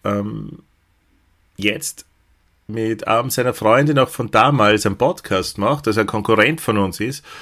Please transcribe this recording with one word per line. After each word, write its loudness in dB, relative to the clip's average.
ähm, -6
jetzt -4
mit -6
einem 0
seiner 0
Freunde 4
noch 2
von -8
damals 4
einen 0
Podcast -2
macht, -2
also 2
ein 0
Konkurrent 0
von -2
uns -2
ist. -8